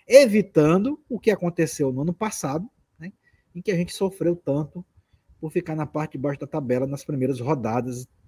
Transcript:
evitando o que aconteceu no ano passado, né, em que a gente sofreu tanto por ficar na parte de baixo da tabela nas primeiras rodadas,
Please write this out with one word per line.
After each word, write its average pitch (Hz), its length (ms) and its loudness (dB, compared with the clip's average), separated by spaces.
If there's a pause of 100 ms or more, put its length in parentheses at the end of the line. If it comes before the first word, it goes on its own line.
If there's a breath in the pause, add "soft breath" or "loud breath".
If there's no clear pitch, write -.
evitando 208 1040 6
o 233 120 -6
que 226 100 2
aconteceu 165 640 -2
no 127 80 -4
ano 165 120 -2
passado, 180 560 -6 (300)
né, 170 140 -18 (420)
em 175 80 -12
que - 80 -4
a 185 60 0
gente 170 180 -4
sofreu 185 400 -2
tanto 151 500 -6 (560)
por 156 120 -10
ficar 165 240 -4
na 151 100 -4
parte 156 260 -6
de 151 60 -10
baixo 139 220 -4
da 139 80 -10
tabela 131 400 -2
nas 139 160 -10
primeiras 131 340 -4
rodadas, 123 680 -4 (200)